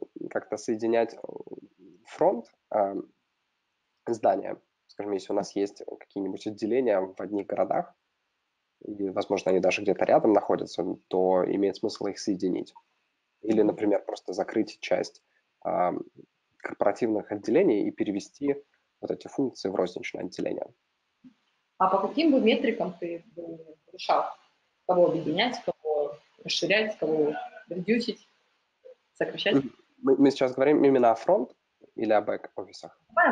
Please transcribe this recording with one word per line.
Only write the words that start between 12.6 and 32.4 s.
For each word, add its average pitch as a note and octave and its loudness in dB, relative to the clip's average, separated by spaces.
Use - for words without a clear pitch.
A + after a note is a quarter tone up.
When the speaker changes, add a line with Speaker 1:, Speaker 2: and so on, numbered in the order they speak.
Speaker 1:
Или, G#2+ 2
Speaker 2:
Мгм. - 4
Speaker 1:
например, G#2 2
просто - -8
закрыть - -4
часть, - -4
а, F2 0
корпоративных G#2 -2
отделений G#2 2
и G2+ -2
перевести A2 -4
вот - -4
эти - -10
функции A#2+ -4
в F#2+ -4
розничное - -4
отделение. - -8
Speaker 2:
А F#3+ 4
по G3 0
каким D4+ 2
бы C4 6
метрикам A3 2
ты E3+ -8
бы E3 -12
решал, - 0
кого F3 6
объединять, D#3+ -2
кого D3 -4
расширять, G#3 0
кого D#3 0
редюсить, G3 -2
сокращать? E3 -2
Speaker 1:
Мгм. C3+ 0
Мы, C3 4
мы C#3 6
сейчас B2+ 0
говорим C#3 4
именно B2 6
о A2 2
фронт G#3+ 0
или A2 -2
о G#2 4
бэк-офисах? - -10